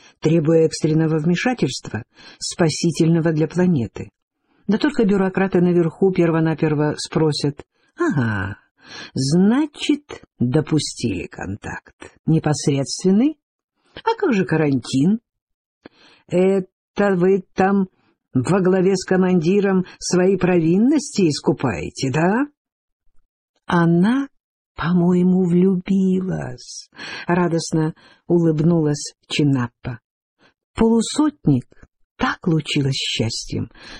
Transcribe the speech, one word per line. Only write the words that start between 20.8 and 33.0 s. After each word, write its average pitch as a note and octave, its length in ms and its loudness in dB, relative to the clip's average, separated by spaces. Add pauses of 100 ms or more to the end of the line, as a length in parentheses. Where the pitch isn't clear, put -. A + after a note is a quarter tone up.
искупаете, - 800 -2
да?» F#3+ 360 0 (1200)
«Она, F3 640 2 (460)
по-моему, F3+ 720 2
влюбилась», F#3 1400 -2 (380)
радостно E3 680 -2 (320)
улыбнулась D#3+ 880 0 (140)
Чинаппа. C3 720 -2 (720)
«Полусотник, A3+ 920 0 (500)
так - 300 -6
лучилась D3 480 -2
счастьем, - 760 -6 (300)